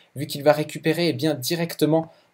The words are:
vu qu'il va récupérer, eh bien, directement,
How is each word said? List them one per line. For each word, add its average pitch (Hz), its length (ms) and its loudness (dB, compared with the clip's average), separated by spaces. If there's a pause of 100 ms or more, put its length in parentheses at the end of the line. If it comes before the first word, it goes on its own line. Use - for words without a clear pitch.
(140)
vu 131 120 -8
qu'il 143 160 -10
va 147 100 8
récupérer, 160 560 -2
eh 151 40 2
bien, 147 220 -2
directement, 160 720 0 (260)